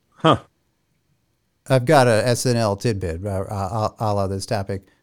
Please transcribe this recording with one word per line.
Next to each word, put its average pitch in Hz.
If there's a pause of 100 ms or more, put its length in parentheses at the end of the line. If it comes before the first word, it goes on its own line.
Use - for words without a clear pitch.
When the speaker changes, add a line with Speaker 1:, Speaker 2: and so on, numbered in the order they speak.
(160)
Speaker 1:
Huh. 151 (1300)
Speaker 2:
I've 131
got 131
a 107
S 123
N 123
L 107
tidbit, 92
uh, 104 (200)
uh, 104 (100)
a 107
la 98
this 98
topic, 98 (200)